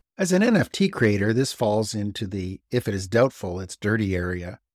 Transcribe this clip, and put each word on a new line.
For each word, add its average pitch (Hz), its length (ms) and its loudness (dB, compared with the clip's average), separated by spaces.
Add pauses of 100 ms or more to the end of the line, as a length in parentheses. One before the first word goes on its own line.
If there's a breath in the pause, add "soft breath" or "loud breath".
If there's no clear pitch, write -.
(180)
As 185 140 0
an 185 100 4
N 226 160 4
F 139 140 0
T 190 180 0
creator, 104 440 2
this 131 200 0
falls 107 400 0
into 104 320 -6
the 95 360 -6 (100)
"if 123 160 -2
it 107 80 -2
is 95 120 -6
doubtful, 104 520 0
it's 90 160 -12
dirty" 104 400 0
area, 90 440 -6 (160)